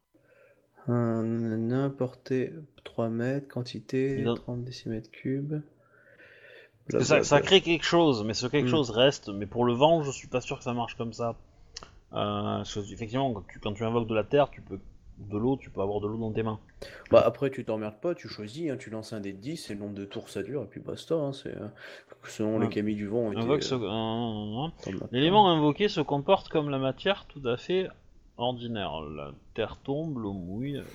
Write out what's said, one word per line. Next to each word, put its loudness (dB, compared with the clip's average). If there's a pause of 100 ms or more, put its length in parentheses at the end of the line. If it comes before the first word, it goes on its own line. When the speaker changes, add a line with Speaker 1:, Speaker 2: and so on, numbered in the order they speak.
(880)
Speaker 1:
Un 2
nain 0
portée -4 (320)
trois -2
mètres, -2
quantité -2
Speaker 2:
Il 0
a 4
Speaker 1:
trente -6
décimètres -8
cubes. -4 (1300)
Speaker 2:
Parce 2
que -
ça, 6
ça 6
Speaker 1:
Blablabla. 8
Speaker 2:
crée 8
quelque 2
chose, 6
mais -2
ce -2
quelque 2
Speaker 1:
Hmm. 2
Speaker 2:
chose 4
reste, 4
mais -4
pour 0
le 6
vent, 6
je -2
suis -12
pas 0
sûr -6
que -16
ça -2
marche -4
comme -4
ça. -4 (760)
Euh, 0
parce -8
que, -6
effectivement, -2
quand -10
tu, -18
quand -4
tu -4
invoques 2
de 0
la 2
terre, 4
tu -18
peux, -10 (400)
de -6
l'eau, 2
tu -10
peux -6
avoir -2
de -2
l'eau -4
dans -4
tes -2
mains. -4 (500)
Speaker 1:
Bah, 8
après, 2
tu -6
t'emmerdes -6
pas, 0
tu -10
choisis, -8
hein, -2
tu -14
lances -10
un -6
dé -6
de -12
dix, -8
c'est -10
le -8
nombre -6
de -6
tours -8
que -18
ça -4
dure, -6
et -8
puis -14
basta, -4
hein, 0
c'est, -10
euh, -8 (560)
selon 0
les 4
Speaker 2:
Ouais. -4
Speaker 1:
camis 0
du -4
vent 0
ont 0
été, -2
Speaker 2:
Invoque 2
ce, -2
Speaker 1:
euh, -2
Speaker 2:
un, -2
un, -2
un, -6 (120)
Speaker 1:
t'emmerdes -6
pas. -8
Speaker 2:
l'élément 6
invoqué 4
se 0
comporte 2
comme 2
la 0
matière 0
tout -8
à 2
fait -2 (500)
ordinaire. -2
La -8 (240)
terre -2
tombe, -2
l'eau -2
mouille, -6
euh, -8 (120)